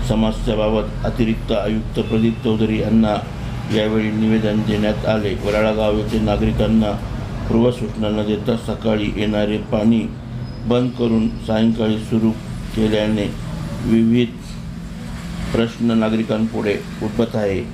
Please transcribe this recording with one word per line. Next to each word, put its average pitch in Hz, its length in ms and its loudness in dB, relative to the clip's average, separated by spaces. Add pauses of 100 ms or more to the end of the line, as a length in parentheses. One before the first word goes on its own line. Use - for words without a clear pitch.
समस्याबाबत 110 960 0
अतिरिक्त 110 460 0
आयुक्त 110 480 -2
प्रदीप 113 440 0
चौधरी 110 380 2
यांना 107 320 4 (640)
यावेळी 107 360 2
निवेदन 110 480 2
देण्यात 107 460 0
आले. 104 280 0
वडाळा 107 380 0
गाव 107 260 2
येथे 110 220 0
नागरिकांना 107 720 2 (560)
पूर्वसूचना 113 640 0
न 107 160 0
देता 113 320 0
सकाळी 107 600 -2
येणारे 104 400 0
पाणी 110 440 2 (640)
बंद 123 240 2
करून 117 400 2
सायंकाळी 110 680 0
सुरू 110 340 0 (440)
केल्याने 107 580 0 (520)
विविध 113 420 4 (1300)
प्रश्न 117 380 2
नागरिकांपुढे 110 840 2 (280)
उद्भवत 113 320 0
आहे. 101 260 0 (120)